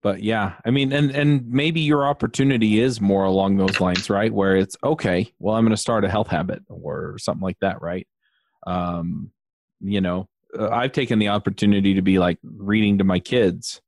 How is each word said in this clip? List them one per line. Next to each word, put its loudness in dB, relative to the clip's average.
But -2
yeah, -2
I -2
mean, 0
and, 2
and 0
maybe 0
your 2
opportunity 2
is 0
more 2
along 2
those 0
lines, 0
right? 2
Where 2
it's, 0
"Okay, 0
well, -2
I'm 2
gonna 2
start 0
a 0
health -2
habit," -4
or -10
something -6
like -6
that, -4
right? -8
Um, -6
you -4
know, -4
uh, -2
I've -2
taken 0
the 2
opportunity 2
to 2
be, 4
like, 2
reading 0
to 2
my 2
kids. 0